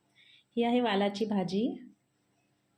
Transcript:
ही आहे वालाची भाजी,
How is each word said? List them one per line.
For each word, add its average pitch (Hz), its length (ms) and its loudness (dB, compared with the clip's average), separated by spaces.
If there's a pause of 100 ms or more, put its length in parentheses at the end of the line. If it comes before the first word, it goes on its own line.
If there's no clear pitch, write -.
(560)
ही 233 60 2
आहे 240 180 2
वालाची 202 440 0
भाजी, 202 500 0 (1040)